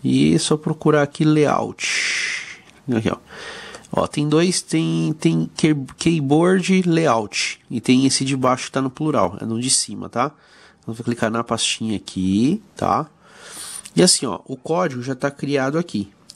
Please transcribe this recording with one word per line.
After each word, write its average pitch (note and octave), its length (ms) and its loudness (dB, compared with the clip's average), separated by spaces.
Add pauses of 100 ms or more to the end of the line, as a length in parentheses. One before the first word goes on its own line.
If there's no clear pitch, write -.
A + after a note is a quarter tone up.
E C#3 340 4
só D#3 180 2
procurar D3+ 460 0
aqui C#3+ 240 -2
Layout. - 1400 -2 (340)
Aqui, A2 140 0
ó. - 80 -2 (720)
Ó, - 140 0
tem D3+ 240 -4
dois, E3+ 320 2
tem, E3 580 -2
tem E3 360 2
key-, D3+ 300 2 (120)
Keyboard E3+ 840 2
Layout. D3+ 760 0 (120)
E A#2 100 -4
tem B2+ 240 4
esse C3+ 180 2
de C3+ 140 -2
baixo B2+ 280 2
que - 60 -12
tá C3+ 100 -2
no C3 100 -2
plural, A#2 500 0
é A2 40 -8
no A2+ 140 -4
de C3 120 -2
cima, G2 380 -4
tá? B2+ 220 -2 (480)
Então, A2+ 140 -12
vou A2+ 100 -12
clicar A2+ 280 -2
na A#2 120 -2
pastinha A2 540 -2
aqui, G#2 640 0 (140)
tá? G#2+ 320 0 (880)
E E3+ 80 6
assim, - 240 2
ó, F#2 180 -6
o C3+ 100 -10
código D#3+ 460 -2
já B2+ 140 -6
tá C#3 160 -4
criado C#3 480 -2
aqui. G#2+ 320 -6 (240)